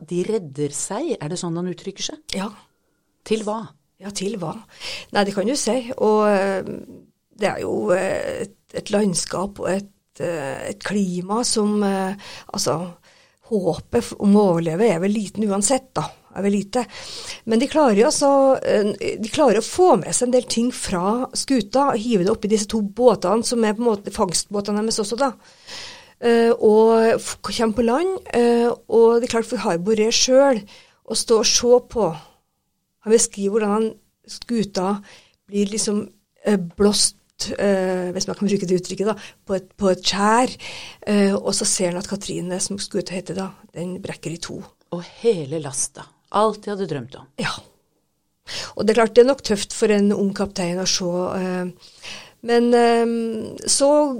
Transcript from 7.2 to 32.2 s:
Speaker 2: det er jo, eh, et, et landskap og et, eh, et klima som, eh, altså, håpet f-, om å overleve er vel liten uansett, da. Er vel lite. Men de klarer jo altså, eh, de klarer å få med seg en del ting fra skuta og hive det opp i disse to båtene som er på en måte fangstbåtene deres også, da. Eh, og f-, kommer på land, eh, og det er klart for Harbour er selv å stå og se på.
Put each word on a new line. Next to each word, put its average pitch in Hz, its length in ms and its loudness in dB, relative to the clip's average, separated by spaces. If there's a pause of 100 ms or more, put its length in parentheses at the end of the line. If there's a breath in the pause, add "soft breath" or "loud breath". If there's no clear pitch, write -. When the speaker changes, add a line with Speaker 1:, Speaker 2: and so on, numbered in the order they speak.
Speaker 2:
det 208 160 -2
er - 80 -8
jo, 185 300 -2
eh, - 500 -2
et, - 140 -10 (180)
et 190 180 -8
landskap 202 680 -2
og - 100 -4
et, 196 180 -4 (320)
eh, 143 500 -6
et - 140 -12
klima 190 640 -2
som, 208 380 0
eh, 196 300 -2 (400 loud breath)
altså, 139 220 -2 (760 soft breath)
håpet 190 520 -2
f-, - 160 -12
om 202 160 4
å 208 160 6
overleve 165 380 0
er 165 100 0
vel 190 120 0
liten 208 380 -4
uansett, 208 440 0
da. 156 100 -2 (320 loud breath)
Er 190 80 -6
vel 202 80 2
lite. 208 340 -2 (600 loud breath)
Men 226 140 2
de 277 80 0
klarer 285 280 4
jo 214 100 6
altså, 294 240 2 (320)
eh, - 560 0
de 214 120 -6
klarer 262 300 4
å 226 40 -4
få 359 340 4
med 170 160 -4
seg 247 140 0
en 247 60 -2
del 254 100 4
ting 240 280 0
fra 202 600 -2
skuta 262 600 0
og 240 60 0
hive 214 260 2
det 202 60 2
opp 226 140 -2
i 196 60 2
disse 208 160 2
to 226 140 -2
båtene 214 640 0
som 240 180 0
er 214 100 0
på 208 60 -8
en 240 160 0
måte 202 160 -10
fangstbåtene 208 720 -4
deres 220 160 -4
også, 214 180 -4
da. 262 140 0 (880 loud breath)
Eh, 233 320 4
og 226 640 6
f-, - 260 -6
kommer 226 340 -2
på 240 100 2
land, 349 340 0 (140)
eh, 240 340 4 (220)
og 233 320 6
det 247 80 -4
er - 100 -2
klart 226 80 -2
for 247 100 -4
Harbour 202 420 0
er 220 120 2
selv 254 520 4 (440 loud breath)
å 226 80 -6
stå 220 240 2
og 226 60 2
se 240 340 4 (100)
på. 208 200 0 (960 loud breath)